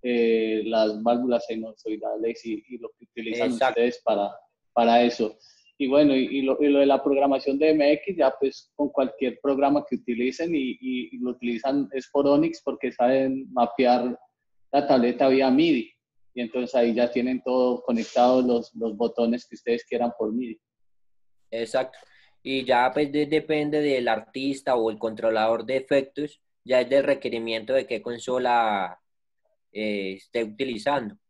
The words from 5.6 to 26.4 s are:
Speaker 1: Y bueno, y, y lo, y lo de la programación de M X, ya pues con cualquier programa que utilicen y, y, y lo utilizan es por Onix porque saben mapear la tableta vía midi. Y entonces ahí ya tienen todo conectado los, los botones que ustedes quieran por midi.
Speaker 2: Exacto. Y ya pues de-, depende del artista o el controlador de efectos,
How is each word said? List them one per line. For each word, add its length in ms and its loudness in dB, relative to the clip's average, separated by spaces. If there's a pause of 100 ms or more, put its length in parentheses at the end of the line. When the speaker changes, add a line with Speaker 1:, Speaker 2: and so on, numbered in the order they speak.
Speaker 1:
Y 60 0
bueno, 260 6
y, 120 2
y 160 -4
lo, 200 0
y 60 4
lo 120 4
de 60 6
la 160 4
programación 560 0
de 120 4
M 240 4
X, 240 -4
ya 200 2
pues 380 -4
con 140 -2
cualquier 520 -2
programa 480 2
que 60 -2
utilicen 580 -4
y, 260 -4
y, 360 -8
y 40 -14
lo 120 -4
utilizan 640 -4
es 180 -8
por 160 2
Onix 340 2
porque 300 -6
saben 640 0
mapear 680 0 (520)
la 140 2
tableta 440 2
vía 200 4
midi. 420 2 (420)
Y 80 -8
entonces 340 -6
ahí 180 4
ya 160 2
tienen 320 -2
todo 400 0
conectado 600 2
los, 340 -2
los 200 -6
botones 520 -2
que 80 -20
ustedes 300 -4
quieran 320 -4
por 160 -4
midi. 260 -8 (920)
Speaker 2:
Exacto. 480 -4 (460)
Y 220 -2
ya 280 4
pues 180 0
de-, 140 0
depende 560 0
del 280 0
artista 680 -2
o 160 0
el 80 -10
controlador 680 0
de 120 -2
efectos, 640 -2 (220)